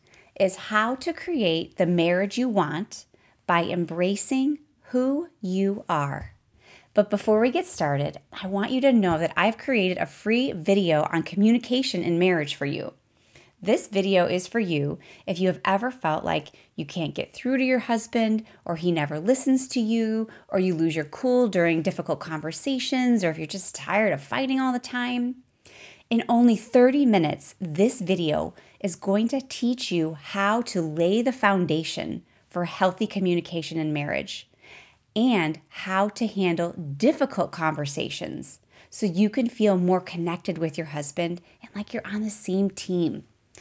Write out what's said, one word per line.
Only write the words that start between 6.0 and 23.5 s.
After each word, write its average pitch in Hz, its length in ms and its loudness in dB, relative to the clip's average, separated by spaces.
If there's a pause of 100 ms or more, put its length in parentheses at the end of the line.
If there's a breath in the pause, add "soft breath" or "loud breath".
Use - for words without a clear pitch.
But 202 160 4
before 214 300 2
we 247 100 4
get 349 160 -2
started, 143 540 -2 (220)
I 196 40 -6
want 196 240 -2
you 262 100 0
to 277 100 6
know 190 280 4
that 165 180 -2
I've 214 220 2
created 185 400 0
a - 80 -2
free 233 460 -2
video 170 600 2
on 165 120 0
communication 233 800 2
in 170 160 0
marriage 170 360 2
for - 100 -6
you. - 300 -6 (680 soft breath)
This 202 260 0
video 196 380 2
is 180 220 -2
for 233 140 -2
you 147 380 -2 (280 loud breath)
if 175 120 -4
you 185 100 2
have 180 140 -2
ever 202 280 0
felt 160 340 -4
like 156 280 -4 (220 soft breath)
you 156 120 -8
can't 147 280 -6
get - 200 -8
through 254 240 -2
to 262 60 0
your 254 160 2
husband, 220 640 -2 (180 loud breath)
or 170 120 -6
he 175 140 0
never 151 300 0
listens 262 480 2
to 254 120 -2
you, 220 460 0 (220 loud breath)
or 190 100 0
you 185 160 2
lose 160 220 0
your 156 80 -2
cool 247 440 2
during 170 340 2
difficult 151 360 -2
conversations, 240 1040 -2
or 175 60 2
if 156 80 -2
you're 160 100 -8
just - 280 -8